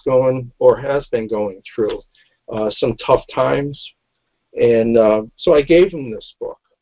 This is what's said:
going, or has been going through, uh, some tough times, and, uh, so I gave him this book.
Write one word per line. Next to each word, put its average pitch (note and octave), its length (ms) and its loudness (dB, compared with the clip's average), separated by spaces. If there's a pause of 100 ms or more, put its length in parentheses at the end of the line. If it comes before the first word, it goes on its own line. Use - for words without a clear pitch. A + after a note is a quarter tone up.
going, C3 540 0
or A#2+ 180 6
has C#3 300 -6
been A2 200 -4
going G#2 340 -6 (140)
through, G2+ 260 -4 (500)
uh, G#2+ 260 -4
some A#2+ 180 -4 (100)
tough B2+ 180 2 (100)
times, C#3 460 -4 (720)
and, A#2 440 2
uh, A2 260 4 (140)
so F3 160 0
I D3 80 4
gave F3 300 2
him C#3 200 -12
this - 280 -14
book. - 200 -12 (220)